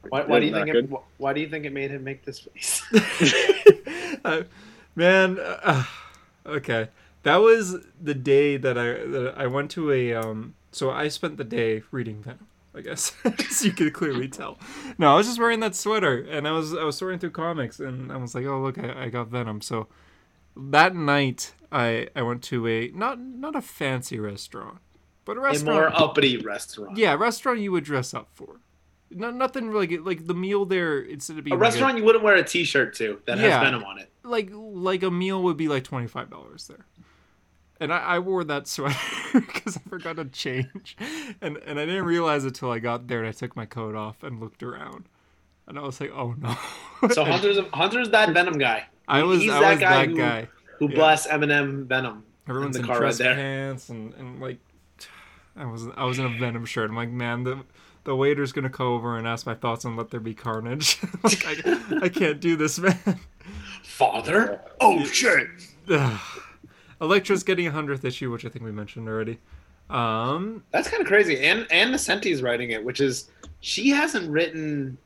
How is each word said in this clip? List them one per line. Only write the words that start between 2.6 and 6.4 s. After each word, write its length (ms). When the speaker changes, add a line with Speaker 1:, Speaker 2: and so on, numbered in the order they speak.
Speaker 3:
<laughs> 800
Uh, 180
man, 420
uh, 460